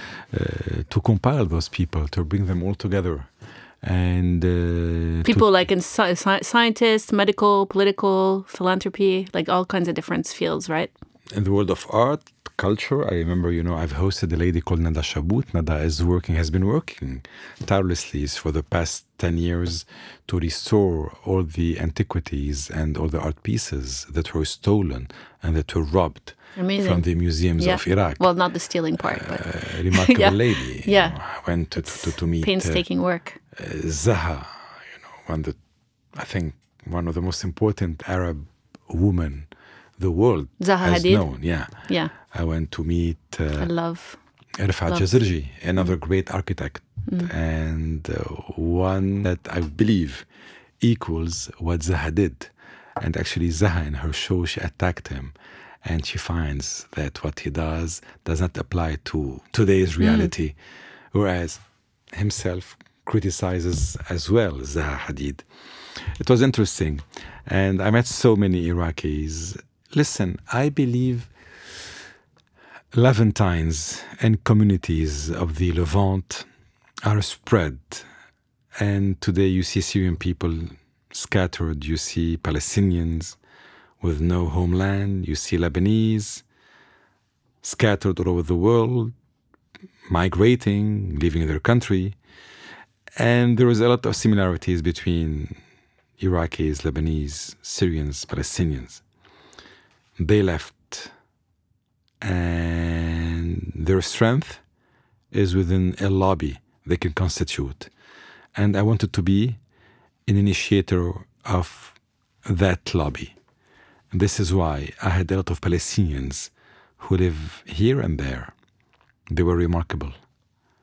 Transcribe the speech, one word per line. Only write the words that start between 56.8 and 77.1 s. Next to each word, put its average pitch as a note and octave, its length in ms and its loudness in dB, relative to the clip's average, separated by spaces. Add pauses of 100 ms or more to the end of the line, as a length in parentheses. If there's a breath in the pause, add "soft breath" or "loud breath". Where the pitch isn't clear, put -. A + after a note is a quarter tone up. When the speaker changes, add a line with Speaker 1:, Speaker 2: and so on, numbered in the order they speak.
Speaker 1:
that D2 260 -6
what D2+ 160 -6
he - 100 -8
does D#2+ 520 -4 (240 loud breath)
does D#2+ 160 0
not F2+ 160 -2
apply D#2+ 480 -2
to C#2 340 -4 (140)
today's F#2+ 400 4
Speaker 2:
Mm. D#2+ 60 -2
Speaker 1:
reality, E2+ 560 2 (580 loud breath)
whereas F2+ 460 0 (520)
himself F#2 640 -4 (300)
criticizes F2+ 920 -2 (140)
as F2 200 -4
well G2+ 260 2 (180)
Zaha D2 240 -4 (100)
Hadid. C#2 300 -8 (840 loud breath)
It - 100 0
was B2 120 6
interesting, F#2+ 580 2 (480 loud breath)
and F#2+ 340 2
I G2+ 100 2
met A#2 160 4
so - 280 4
many F#2 320 4
Iraqis. D#2+ 920 -2 (360)
Listen, G2+ 460 0 (120)
I C3 180 2
believe B2 600 0 (1700 loud breath)
Levantines G2 1080 4 (200 loud breath)
and A2 220 4
communities E2 880 2
of D#2+ 260 -4
the F2 180 0
Levant F#2+ 720 0 (580 soft breath)
are G#2+ 180 2